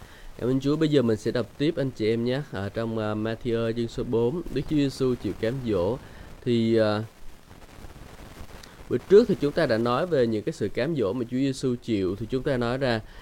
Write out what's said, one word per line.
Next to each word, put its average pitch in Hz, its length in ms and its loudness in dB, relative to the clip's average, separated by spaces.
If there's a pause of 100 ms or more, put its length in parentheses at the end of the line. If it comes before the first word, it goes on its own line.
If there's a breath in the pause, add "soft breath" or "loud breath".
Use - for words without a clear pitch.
(380 loud breath)
Cảm 120 120 0
ơn 135 100 2
Chúa. 143 160 2
Bây 156 120 2
giờ 143 140 6
mình 110 140 4
sẽ 113 140 -2
đọc 117 160 0 (120)
tiếp 151 180 0
anh 135 140 -2
chị 110 200 0
em 117 140 2
nhé. 127 160 0 (120)
Ở 98 160 -4
trong, 113 300 -4
à, 107 160 -2
Matthew 113 580 -2
chương 117 160 -2
số 120 160 -6
bốn, 123 380 2 (120)
Đức 131 160 0
Chúa 156 60 2
Giêsu 135 460 2
chịu 101 180 -2
cám 113 140 0 (120)
dỗ. 101 300 2 (480 loud breath)
Thì, 113 320 4
à, 107 260 4 (1900 loud breath)
bữa 123 100 0
trước 208 300 8
thì 190 120 2
chúng 143 120 0
ta 160 140 2
đã 113 120 4
nói 123 280 2
về 139 200 4
những 107 160 0
cái 160 100 -4
sự 107 160 -2
cám 139 280 -2
dỗ 104 160 0
mà 123 180 -4
Chúa 123 60 -2
Giêsu 131 460 0
chịu. 98 340 0
Thì 110 140 -6
chúng 131 120 -2
ta 139 140 0
nói 120 220 0
ra, 123 220 0 (220 loud breath)